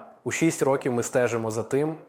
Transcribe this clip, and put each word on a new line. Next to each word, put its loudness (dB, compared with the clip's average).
у -2
шість 0
років 2
ми 0
стежимо 0
за -4
тим -2